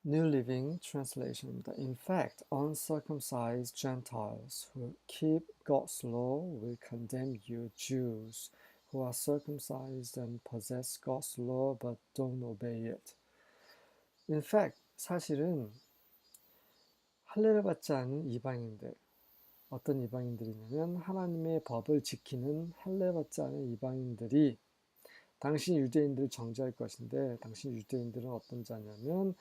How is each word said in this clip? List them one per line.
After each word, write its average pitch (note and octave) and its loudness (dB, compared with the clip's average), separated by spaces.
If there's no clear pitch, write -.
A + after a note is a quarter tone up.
New D#3 6
Living C3+ 2
Translation입니다. B2+ -6
"In C3 -4
fact, - 0
uncircumcised C#3 0
Gentiles A#2+ -6
who B2 -8
keep D#3+ 4
God's C3+ 2
law B2+ 0
will A#2+ -6
condemn B2 -4
you A#2 -6
Jews A2+ -2
who C3+ -2
are B2 -2
circumcised C3+ -2
and A#2+ -6
possess B2 -6
God's C3+ -4
law B2+ 2
but A#2+ -6
don't B2+ 0
obey A#2 -4
it." - -8
In D3+ 2
fact, F#3+ 4
사실은 D#3 0
할례를 G#3+ 6
받지 E3+ 2
않은 C3+ 0
이방인들, A#2 -4
어떤 C3+ 0
이방인들이냐면 A#2+ -2
하나님의 E3+ 0
법을 C3+ 4
지키는 D3 -4
할례 F#3 2
받지 D#3 -2
않은 C#3 -2
이방인들이 B2+ 4
당신 D3+ 4
유대인들을 C#3 4
정죄할 A#2 -4
것인데 A#2+ -2
당신 A2+ -8
유대인들은 A#2+ -4
어떤 A#2+ -8
자냐면 A#2 -2